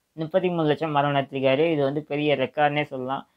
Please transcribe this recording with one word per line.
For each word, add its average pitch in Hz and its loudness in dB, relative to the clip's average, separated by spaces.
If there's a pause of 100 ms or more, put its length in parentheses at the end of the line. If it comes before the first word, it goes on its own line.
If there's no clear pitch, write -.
(120)
முப்பத்தி 170 -2
மூணு 170 0
லட்சம் 151 0
மரம் 143 2
நடத்திருக்காரு. 135 2
இது 147 2
வந்து 143 -2
பெரிய 147 0
ரெக்கார்ட்னே 147 0
சொல்லலாம். 135 -8